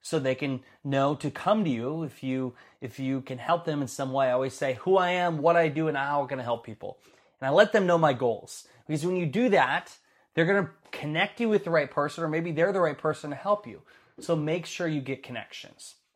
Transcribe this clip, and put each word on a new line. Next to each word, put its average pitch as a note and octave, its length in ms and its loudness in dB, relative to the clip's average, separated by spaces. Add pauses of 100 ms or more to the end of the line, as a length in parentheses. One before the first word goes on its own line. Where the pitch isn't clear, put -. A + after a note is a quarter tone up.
so D#3+ 180 -2
they C3 160 0
can C3+ 240 -4 (240)
know C#3 320 2
to C#3+ 160 -4
come G#3+ 320 0
to D#3+ 60 0
you C3+ 340 -4
if - 180 -12
you, C3 320 -4 (260)
if B2+ 200 -12
you C3+ 220 -2
can C3 160 -10
help E3 260 0
them D3 180 -2
in B2+ 60 -4
some C3+ 240 -6
way. C3+ 160 2
I B2 40 2
always C3 220 0
say C3+ 200 -2
who F#3 220 2
I F3+ 140 4
am, F3 320 0
what E3+ 140 6
I E3 100 4
do, D#3 220 0
and D3 80 -2
how C#3+ 300 -2
can C3+ 120 -6
I B2 60 -8
help A#2 200 -4
people. G#2 340 -12 (420)
And C3 80 -2
I - 20 2
let G#3 220 6
them G3 160 4
know F3 100 6
my D#3 140 6
goals. A#2+ 560 -4 (180)
Because D3+ 180 -4
when F3+ 120 0
you F3 100 0
do G3+ 220 2
that, D#3 480 2 (360)
they're D#3+ 140 2
gonna F#3+ 240 2 (220)
connect D#3+ 480 -4
you A#3 80 2
with G3+ 160 2
the E3+ 60 -4
right D3+ 200 2
person, D3 320 -2
or D#3+ 60 -2
maybe E3 240 -2
they're E3 200 2
the F#3+ 80 2
right D3+ 160 2
person - 340 -4
to C#3 60 -8
help G#3 300 -2
you. G2+ 160 -16 (380)
So E3+ 160 0
make D#3 280 -2
sure - 220 -6
you D3+ 140 -2
get C3 240 -8
connections. - 720 -16 (200)